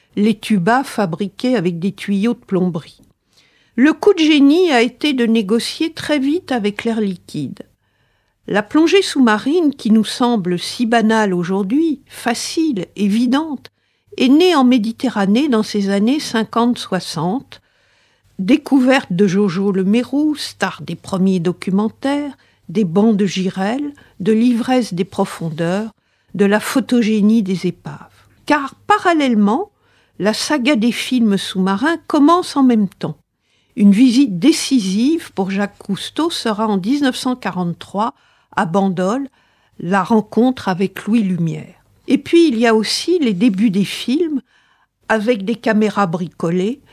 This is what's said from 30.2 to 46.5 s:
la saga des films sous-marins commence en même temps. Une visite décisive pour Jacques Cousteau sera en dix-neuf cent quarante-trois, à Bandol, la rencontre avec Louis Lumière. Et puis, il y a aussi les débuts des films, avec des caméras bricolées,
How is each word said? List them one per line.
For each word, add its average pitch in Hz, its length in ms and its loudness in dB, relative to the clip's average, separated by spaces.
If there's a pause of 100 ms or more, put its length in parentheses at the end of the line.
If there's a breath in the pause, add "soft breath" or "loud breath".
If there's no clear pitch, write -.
la 208 120 0
saga 294 440 0
des 220 160 2
films 226 460 0
sous-marins 196 680 -2
commence 339 500 2
en 277 60 4
même 220 260 4
temps. - 280 -8 (600)
Une 202 140 6
visite 226 480 4
décisive 254 920 0
pour 196 180 -4
Jacques 202 280 -4
Cousteau - 520 -4
sera 220 380 -2
en 202 80 0
dix-neuf 254 400 0
cent 254 180 -4
quarante-trois, 185 800 -6 (400 soft breath)
à 190 120 0
Bandol, 190 640 0 (520)
la 185 240 0
rencontre 226 640 0
avec 190 380 -4
Louis 220 180 0
Lumière. 165 500 -4 (320)
Et 285 120 2
puis, 339 280 4
il 240 100 0
y 233 120 2
a 226 80 4
aussi 339 420 -2
les 240 160 0
débuts 202 360 2
des 185 140 0
films, 302 580 -4 (640)
avec 220 360 -2
des 208 120 -4
caméras 208 500 0
bricolées, 180 760 -4 (100)